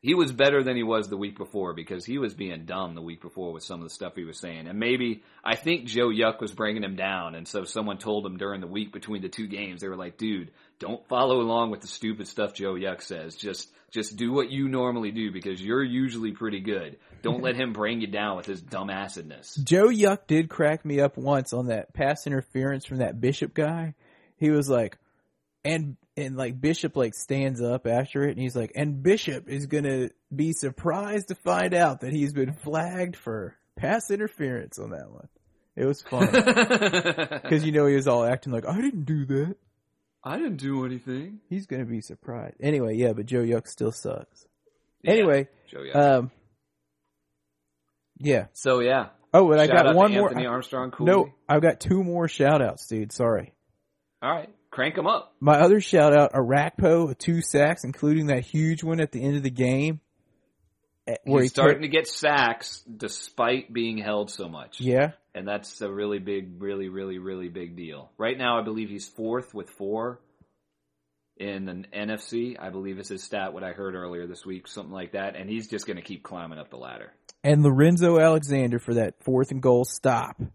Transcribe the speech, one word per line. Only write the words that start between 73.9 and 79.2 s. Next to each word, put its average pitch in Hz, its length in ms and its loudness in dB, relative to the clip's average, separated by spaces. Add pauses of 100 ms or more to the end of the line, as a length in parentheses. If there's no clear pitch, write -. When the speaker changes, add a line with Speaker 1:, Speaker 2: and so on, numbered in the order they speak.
Speaker 1:
earlier 87 320 -10
this 87 200 -14
week, 92 220 -12
something 90 240 -14
like 90 200 -12
that. 98 240 -6
And 95 140 -10
he's 110 180 -8
just 104 180 -8
gonna 90 160 -8
keep - 200 -14
climbing 82 360 -14
up 73 120 -16
the 62 60 -16
ladder. 62 360 -16 (320)
Speaker 2:
And 147 180 6
Lorenzo 165 580 6
Alexander 143 580 2
for 120 160 -4
that 110 300 0